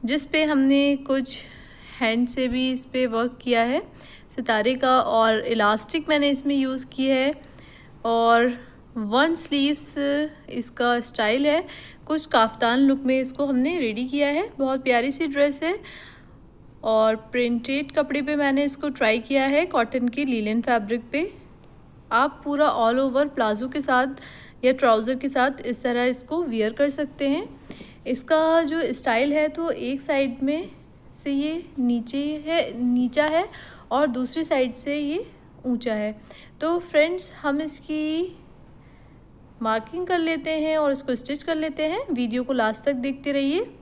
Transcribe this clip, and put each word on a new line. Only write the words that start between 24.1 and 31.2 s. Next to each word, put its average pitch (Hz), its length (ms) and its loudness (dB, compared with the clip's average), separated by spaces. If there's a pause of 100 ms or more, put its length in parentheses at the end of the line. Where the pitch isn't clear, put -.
या 254 100 6
ट्राउज़र 240 420 2
के 262 140 -4
साथ 269 320 0
इस 240 220 -6
तरह 247 220 0
इसको 254 380 -2
wear 226 300 -2
कर 285 160 2
सकते 277 400 -4
हैं। 320 140 0 (640)
इसका 320 560 2
जो 320 180 -2 (120)
style 262 400 0
है, 302 160 2
तो 330 220 -4
एक 269 300 -4
side 269 420 -2
में 302 260 -2 (440)
से - 180 -8